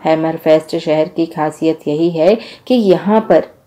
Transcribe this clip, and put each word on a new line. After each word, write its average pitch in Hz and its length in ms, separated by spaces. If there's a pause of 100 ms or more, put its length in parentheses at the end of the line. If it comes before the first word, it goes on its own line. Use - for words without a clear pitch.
हैमरफेस्ट 160 720
शहर 160 320
की 165 180
खासियत 156 600
यही 160 220
है 170 240 (320)
कि 247 80
यहाँ 208 480
पर - 220 (220)